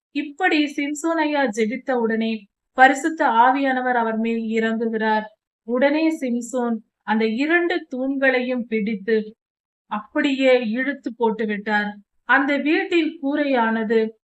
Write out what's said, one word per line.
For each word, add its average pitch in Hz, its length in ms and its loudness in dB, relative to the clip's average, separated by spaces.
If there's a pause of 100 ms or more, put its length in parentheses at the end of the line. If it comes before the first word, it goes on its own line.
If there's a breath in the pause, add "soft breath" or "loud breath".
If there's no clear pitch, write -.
(140)
இப்படி 302 500 0
சிம்சோன் 294 560 -2
ஐயா 294 240 0
ஜெபித்த 233 480 -2
உடனே 226 540 -2 (260)
பரிசுத்த 285 560 2
ஆவியானவர் 254 680 2
அவர் 220 240 0
மேல் 226 300 -2
இறங்குகிறார். 220 760 0 (460)
உடனே 294 500 2
சிம்சோன் 240 580 -2 (260)
அந்த 220 240 0
இரண்டு 339 640 0
தூண்களையும் 254 720 -2
பிடித்து 214 720 -2 (520)
அப்படியே 262 760 2
இழுத்து 254 560 -4
போட்டு 226 300 -2
விட்டார். 208 440 -2 (340)
அந்த 277 320 2
வீட்டின் 320 680 0
கூரையானது 226 840 0 (200)